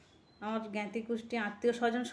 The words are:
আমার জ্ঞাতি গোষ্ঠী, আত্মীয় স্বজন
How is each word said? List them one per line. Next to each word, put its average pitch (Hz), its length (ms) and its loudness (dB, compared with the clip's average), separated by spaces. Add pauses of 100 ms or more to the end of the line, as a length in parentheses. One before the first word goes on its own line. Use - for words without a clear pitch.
(420)
আমার 220 200 0 (100)
জ্ঞাতি 208 300 -2
গোষ্ঠী, 233 360 -2
আত্মীয় 220 360 2
স্বজন 233 400 2